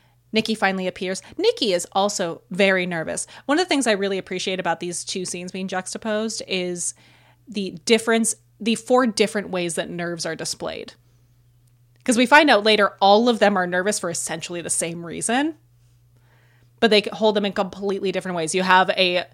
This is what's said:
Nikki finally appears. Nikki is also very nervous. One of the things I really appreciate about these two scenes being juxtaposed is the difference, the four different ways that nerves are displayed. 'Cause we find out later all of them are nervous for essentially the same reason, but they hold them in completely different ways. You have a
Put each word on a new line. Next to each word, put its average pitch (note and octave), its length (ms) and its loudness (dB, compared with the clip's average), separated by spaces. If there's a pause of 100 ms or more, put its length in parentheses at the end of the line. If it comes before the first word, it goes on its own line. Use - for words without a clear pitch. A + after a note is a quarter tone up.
(340)
Nikki A3 220 0
finally F#3+ 320 0
appears. F#3 340 -6 (160)
Nikki G4+ 360 0
is F3+ 180 -2
also G3 580 -2
very F#3+ 360 2
nervous. E3 420 -6 (180)
One D4 140 2
of F#4 60 0
the F4+ 40 -6
things C#4 160 0
I A#3 60 2
really G3 260 0
appreciate F#3 420 -6
about F3 200 -2
these F3 240 -8
two F#3 220 -8
scenes F3+ 260 -10
being F#3+ 160 -8
juxtaposed G#3+ 800 -6
is F3+ 460 -4 (540)
the G3 240 -6 (140)
difference, A3+ 500 2 (240)
the A3 160 0
four B3+ 320 2
different G3+ 420 0
ways F3 260 -4
that F3+ 140 -4
nerves E3+ 360 -6
are D#3+ 100 -6
displayed. - 580 -10 (1120)
'Cause A#3+ 120 2
we B3 80 4
find D4 240 8
out G#3 140 4
later G#3 380 4
all G#3 280 6
of A3+ 100 0
them G3+ 180 4
are F3+ 100 0
nervous F#3 320 -2
for F3+ 100 -4
essentially E3 520 -8
the D#3+ 80 -10
same E3+ 360 -6
reason, A3+ 500 -4 (1200)
but A#3 100 4
they G#3 120 6 (120)
hold G#3+ 220 2
them G#3 100 0
in G3 80 -4
completely F#3+ 580 -2
different F3+ 260 -4
ways. D#3+ 180 -4
You F#3 80 2
have F#3 280 6
a F3+ 420 0